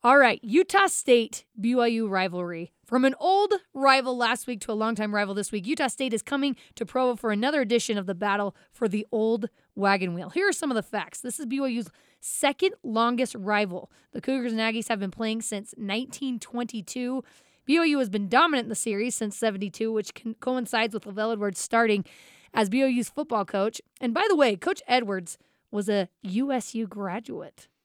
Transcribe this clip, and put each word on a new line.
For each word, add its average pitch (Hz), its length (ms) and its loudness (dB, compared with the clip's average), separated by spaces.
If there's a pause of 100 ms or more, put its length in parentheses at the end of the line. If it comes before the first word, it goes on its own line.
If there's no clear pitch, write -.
All 269 160 8
right, 240 240 6
Utah 370 420 4
State - 600 2 (140)
B 233 140 0
Y 240 140 4
U 226 200 0
rivalry. 180 680 -4 (120)
From 254 200 2
an 269 140 4
old 392 340 4 (200)
rival 262 420 4
last 240 300 0
week 240 160 -6
to - 100 -8
a - 20 -2
longtime 214 420 -2
rival 202 180 0
this 196 180 -4
week, 202 140 -4
Utah 285 220 -2
State 254 260 -4
is 220 80 -2
coming 277 340 -2 (200)
to 226 100 -6
Provo 254 300 0
for 220 160 -2
another 262 280 2
edition 226 380 0
of 190 80 -4
the 196 80 -4
battle 202 420 -2 (160)
for - 160 -2
the 214 240 -2
old 220 380 0 (240)
wagon 190 400 0
wheel. 175 160 -8
Here 381 180 0
are 359 60 2
some 302 160 -4
of 254 60 -2
the 214 80 -2
facts. - 380 -8
This 254 180 -8
is 277 80 -8
B 269 120 -4
Y 269 100 0
U's 226 200 -4 (300)
second 359 640 -2
longest 233 500 0
rival. 208 580 -2 (200)
The - 100 -8
Cougars 254 300 -2
and 220 100 0
Aggies 226 280 -2
have 220 100 0
been 190 100 -2
playing 220 320 -4
since 208 340 -8
nineteen 240 640 -6
twenty-two. 247 840 -6 (420)
B 311 140 4
Y 330 60 4
U 294 120 4
has 254 120 2
been 202 200 -2
dominant 269 360 4
in 226 40 -10
the 214 60 -4
series 220 400 -2
since 208 200 -6
seventy-two, 208 560 -2
which 214 220 -4
con-, 226 260 -10
coincides 233 540 -2
with 220 120 -8
LaVell 214 280 -4
Edwards 202 260 -4
starting 226 460 2 (480)
as 208 160 2
B 262 140 2
Y 269 60 4
U's 240 200 0
football 240 340 -4
coach. 202 380 -2 (180)
And 240 140 -2
by 381 160 2
the 381 60 6
way, 254 200 4
Coach - 320 -4
Edwards 202 520 -2 (320)
was 208 180 -4
a 196 200 0 (120)
U 233 300 -2
S 247 240 -4
U 226 100 -2
graduate. 196 840 -10 (160)